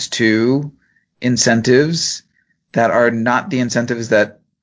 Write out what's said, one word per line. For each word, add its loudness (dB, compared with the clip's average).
to 0
incentives 0
that 2
are 2
not -2
the -4
incentives -4
that 0